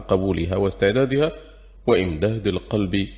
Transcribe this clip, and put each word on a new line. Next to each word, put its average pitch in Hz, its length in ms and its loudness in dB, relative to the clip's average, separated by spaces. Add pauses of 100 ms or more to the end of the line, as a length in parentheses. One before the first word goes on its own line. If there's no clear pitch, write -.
قبولها 92 480 0
واستعدادها 127 760 0 (540)
وإمداد 98 600 2
القلب، 98 720 -2